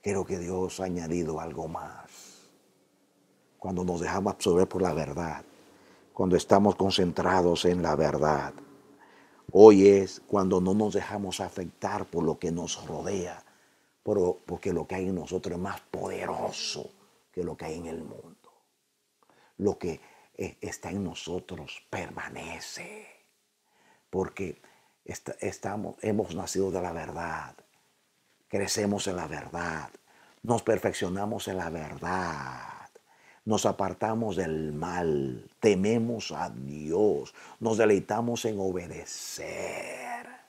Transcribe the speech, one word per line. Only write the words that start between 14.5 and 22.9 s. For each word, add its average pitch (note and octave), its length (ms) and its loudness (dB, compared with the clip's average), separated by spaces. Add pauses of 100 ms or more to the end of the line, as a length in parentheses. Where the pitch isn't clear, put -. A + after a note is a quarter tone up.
lo E2 140 -2
que F#2 80 -8
hay F#2 120 -4
en F#2+ 80 -2
nosotros F2 400 -6
es F2 60 -8
más F#2+ 200 -8
poderoso - 1080 -8 (400)
que F2+ 120 -6
lo E2+ 120 -6
que - 100 -12
hay E2 120 -8
en E2+ 100 -10
el D#2+ 160 -10
mundo. - 480 -18 (1080)
Lo F#2+ 200 0
que, E2 240 -6 (340)
eh, - 260 -8
está F2+ 300 -10
en G2 120 -4
nosotros E2+ 840 -10
permanece, - 1160 -12 (1000)